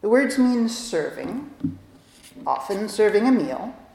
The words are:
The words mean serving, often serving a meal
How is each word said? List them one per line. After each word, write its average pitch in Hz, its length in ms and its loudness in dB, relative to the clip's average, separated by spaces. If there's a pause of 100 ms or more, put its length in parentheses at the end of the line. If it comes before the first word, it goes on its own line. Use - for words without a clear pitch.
The 208 80 -2
words 254 280 4
mean 247 320 2
serving, - 800 -6 (960)
often 202 400 -4
serving 208 400 2
a 262 40 6
meal 170 440 -2 (200)